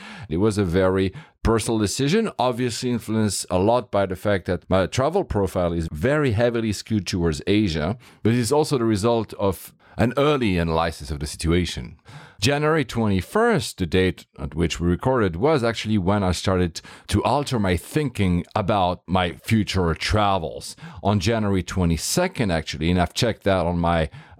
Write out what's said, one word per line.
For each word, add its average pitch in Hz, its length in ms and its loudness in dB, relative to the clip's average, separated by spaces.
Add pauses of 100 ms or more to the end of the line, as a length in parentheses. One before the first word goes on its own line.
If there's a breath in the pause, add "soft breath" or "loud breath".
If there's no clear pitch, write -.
(280 loud breath)
it 80 100 -4
was 101 200 2
a 101 80 2
very 92 480 2 (280 loud breath)
personal 113 380 0
decision, 143 580 0
obviously 123 540 -2
influenced 110 580 -2
a 90 80 0
lot 107 320 2
by 101 160 2
the 90 120 -6
fact 101 300 -2
that 90 220 -4
my 92 180 4
travel 160 360 0
profile 92 480 0
is 85 220 -2
very 131 380 0
heavily 113 420 0
skewed 104 340 -4
towards 85 400 0
Asia, 92 500 0 (240 loud breath)
but 110 120 2
it's 120 180 0
also 147 260 2
the 117 60 0
result 113 520 2
of - 380 -2 (240 loud breath)
an 120 200 2
early 135 400 2
analysis 82 540 -2
of 73 80 -6
the 76 80 -6
situation. 82 720 -2 (400 loud breath)
January 147 460 0
twenty-first, 117 920 0
the 92 80 -2
date 92 400 0 (140)
at 71 160 -8
which 82 240 0
we 85 80 0
recorded, 95 480 0
was 135 260 2
actually 110 360 -2
when 98 260 0
I 92 80 2
started 90 480 0 (280 loud breath)
to - 140 0
alter 131 380 0
my 95 160 2
thinking 98 720 -2 (100)
about 95 520 0
my 90 260 0
future 92 600 0
travels. 95 840 -2 (260 loud breath)
On 101 160 4
January 101 440 0
twenty-second, 98 840 0
actually, 80 420 -2
and 90 100 2
I've - 120 -2
checked 113 300 -2
that 92 220 2
on 87 120 -2
my 85 320 0 (300 loud breath)